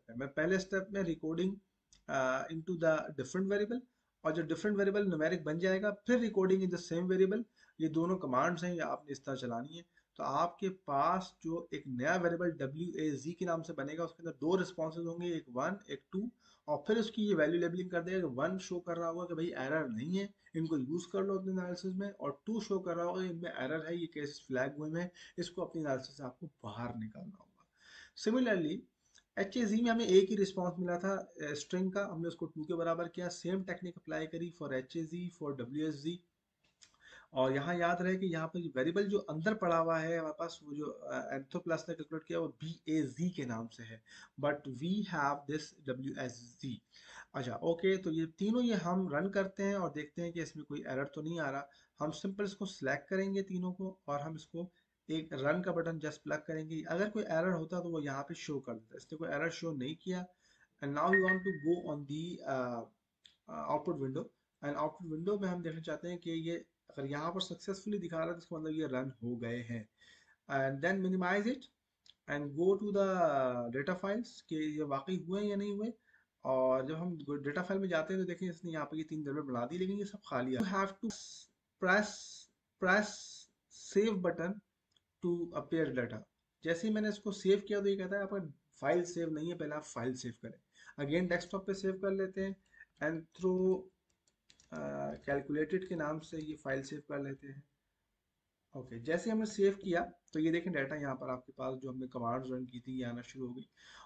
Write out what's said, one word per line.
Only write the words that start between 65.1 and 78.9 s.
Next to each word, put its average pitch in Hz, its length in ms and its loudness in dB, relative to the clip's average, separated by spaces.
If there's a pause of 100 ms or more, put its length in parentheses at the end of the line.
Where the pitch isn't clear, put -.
window 196 260 0
में 190 80 0
हम 180 120 -2
देखना 165 200 -6
चाहते 160 260 -6
हैं 180 100 -6
कि 170 140 -6
ये 165 340 -4 (240)
अगर 135 180 -6
यहाँ 147 240 -2
पर 185 100 -2
successfully 190 580 -4
दिखा 170 180 -4
रहा 160 80 2
है 170 80 0
तो 170 40 -10
इसका 165 200 -8
मतलब 156 140 -2
ये 156 160 0
run 131 240 0 (120)
हो 120 120 -2
गए 120 260 -2
हैं। 113 280 -6 (600)
And 135 360 2
then 190 220 4
minimize 185 400 2
it 269 180 -2 (720)
and 147 240 -2
go 180 100 6 (140)
to 202 160 0
the 196 80 6 (720)
data 160 260 0
files 208 380 -2
कि - 140 -6
ये 151 280 0
वाकई 151 460 -2
हुए 196 120 0
हैं 208 60 0
या 202 80 0
नहीं 202 220 -2
हुए। 220 160 -2 (520)
और 131 400 4
जब 151 100 -2
हम 170 220 -2
डेटा 143 440 -2
file 190 200 0
में 190 80 0
जाते 160 240 2
हैं 190 100 2
तो 170 40 -4
देखें 175 220 -2
इसने 170 220 -8
यहाँ 156 140 -2
पर 156 120 -6